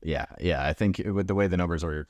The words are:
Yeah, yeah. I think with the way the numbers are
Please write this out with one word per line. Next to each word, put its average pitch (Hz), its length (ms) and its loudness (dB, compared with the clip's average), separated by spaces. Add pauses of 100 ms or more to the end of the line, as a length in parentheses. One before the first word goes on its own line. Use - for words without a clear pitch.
Yeah, 78 220 -2 (140)
yeah. 73 260 2
I 76 80 2
think 101 320 2
with 98 220 0
the 101 80 0
way 101 120 4
the 90 100 2
numbers 85 260 0
are 78 260 -4